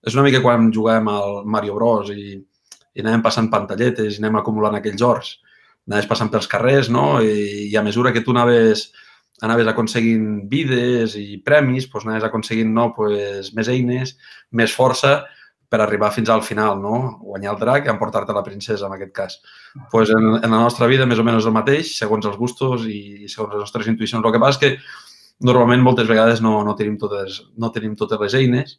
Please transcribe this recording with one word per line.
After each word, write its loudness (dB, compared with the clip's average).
És -4
una 4
mica 4
quan 4
juguem 2
al -6
Mario -4
Bros 0
i, -12
i -16
anem 2
passant 0
pantalletes -2
i -6
anem 0
acumulant -2
aquells -2
ors. 0
Anaves -2
passant -2
pels -2
carrers, 2
no? 2
I, -2
i 0
a 2
mesura 2
que 0
tu 0
anaves, 4
anaves 2
aconseguint 0
vides 0
i -12
premis, 2
doncs -6
anaves -2
aconseguint, -2
no? 2
Pues, -4
més -4
eines, -4
més 0
força 2
per 2
arribar 2
fins -2
al 2
final, 0
no? -4
Guanyar -8
el -8
drac 0
i 0
emportar-te -4
la -2
princesa, -6
en -10
aquest -14
cas. -8
Pues 4
en, 4
en 0
la 4
nostra 2
vida, 2
més 2
o 2
menys 2
el 0
mateix, 0
segons -2
els -6
gustos -4
i, -12
i -16
segons -8
les -6
nostres -6
intuïcions. -4
El 2
que 2
passa 4
és -4
que -6
normalment 6
moltes 4
vegades 4
no, 2
no -2
tenim -2
totes, -6
no -4
tenim -6
totes -4
les 0
eines 0